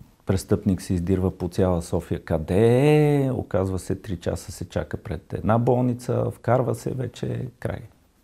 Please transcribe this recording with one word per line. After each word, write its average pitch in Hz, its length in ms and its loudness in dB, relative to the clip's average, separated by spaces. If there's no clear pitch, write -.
престъпник 95 560 0
се 98 120 -2
издирва 90 360 2
по 90 180 -4
цяла 90 340 2
София. - 420 -4
Къде 135 1000 4
е? 131 80 0
Оказва 95 460 -2
се, 92 160 -4
три 90 220 -6
часа 90 360 -6
се - 160 -12
чака - 280 -6
пред - 360 -10
една 107 260 2
болница, 123 720 0
вкарва 120 440 0
се, - 160 -8
вече 123 580 -6
край. - 200 -6